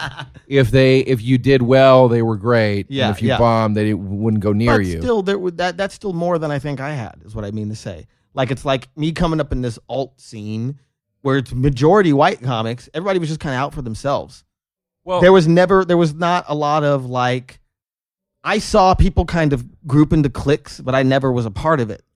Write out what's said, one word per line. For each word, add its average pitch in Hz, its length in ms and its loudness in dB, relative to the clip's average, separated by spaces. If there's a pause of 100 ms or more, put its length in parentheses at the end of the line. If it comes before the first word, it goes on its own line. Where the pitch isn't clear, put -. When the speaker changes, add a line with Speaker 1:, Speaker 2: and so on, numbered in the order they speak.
(480)
Speaker 1:
if 135 240 2
they, 131 280 4
if 127 220 -2
you 123 160 0
did 131 240 2
well, 131 460 6
they 117 140 2
were 113 160 -2
great. 104 520 0
Speaker 2:
Yeah, 135 180 -2
Speaker 1:
And 107 80 -2
if - 60 -10
you 131 80 0
Speaker 2:
yeah. 123 100 0
Speaker 1:
bombed, 113 360 2
they 107 180 0
wouldn't 101 500 -2
go 104 100 2
near 113 240 2
Speaker 2:
But 98 80 0
Speaker 1:
you. 85 160 -4
Speaker 2:
still, 233 220 -2
there 196 120 -2
w-, 185 160 -6
that, 175 260 -4
that's 196 180 -6
still 196 180 -8
more 170 240 -2
than 156 140 -4
I 143 80 -4
think 139 200 -8
I 143 140 -8
had, 117 320 -12
is 107 100 -20
what 107 100 -8
I 101 60 -10
mean 107 180 -6
to 110 60 -10
say. 95 320 -14 (280)
Like, 135 160 -2
it's 127 140 -8
like 135 300 -4
me 156 160 -4
coming 160 280 -2
up 143 120 -4
in 127 100 -4
this 120 160 -6 (120)
alt 127 320 -8
scene 113 580 -10 (420)
where 135 160 0
it's 123 160 -6
majority 147 600 2
white 151 280 2
comics. 120 520 -6
Everybody 190 260 -4
was 160 100 -6
just 156 100 -8
kinda 139 180 -6
out 139 160 -4
for 151 80 -10
themselves. 113 640 -6 (600)
Speaker 1:
Well, 180 160 -4
Speaker 2:
There 180 140 8
was 175 140 6
never, 180 380 4
there 170 120 0
was 165 160 0
not 175 340 -2
a 147 80 -4
lot 147 280 -2
of, 139 220 0
like, 127 540 -4 (840)
I 202 160 -2
saw 190 340 2
people 175 320 2
kind 156 280 0
of 123 120 -4 (220)
group 147 260 4
into 147 160 2
cliques, - 500 -4
but 131 140 -6
I 135 100 2
never 131 280 2
was 120 140 -2
a 107 60 -6
part 156 280 -2
of 110 100 -4
it. - 140 -14 (120)